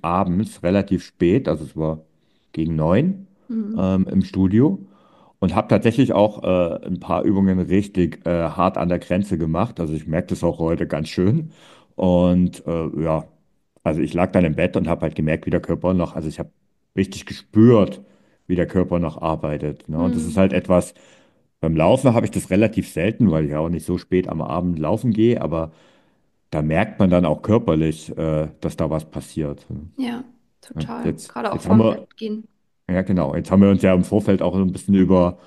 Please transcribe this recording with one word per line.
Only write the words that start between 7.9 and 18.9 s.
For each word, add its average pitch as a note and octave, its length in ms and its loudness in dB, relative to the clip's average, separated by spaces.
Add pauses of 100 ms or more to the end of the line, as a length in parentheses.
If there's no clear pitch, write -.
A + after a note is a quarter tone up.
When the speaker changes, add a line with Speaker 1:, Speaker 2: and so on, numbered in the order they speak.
Speaker 1:
äh, E2 40 -2 (200)
hart F2+ 280 0
an F2 100 -2
der F2 100 0
Grenze F#2 400 -2
gemacht. E2+ 420 -2
Also D#2 140 -4
ich D#2 120 -6
merk D#2+ 220 -4
das F2 160 -4
auch E2 140 0
heute E2 280 -2
ganz D#3 220 -4
schön. C3+ 440 0 (440)
Und, F2+ 720 2
äh, D#2+ 360 -4
ja, D#2+ 220 -2 (600)
also D#2+ 160 0
ich - 140 -2
lag F2+ 180 0
dann F#2 120 4
im D#2 100 0
Bett E2 220 -2
und F2 120 0
hab E2 140 -2
halt D#2 120 -4
gemerkt, D#2 320 -2
wie - 40 -4
der F2 100 0
Körper E2+ 340 -2
noch, E2+ 220 -2
also D#2 120 -6
ich D2+ 100 -10
hab D#2+ 120 -10 (460)
richtig - 300 -4
gespürt, A2 760 4 (440)
wie - 100 -2
der F2 100 0
Körper F2 320 0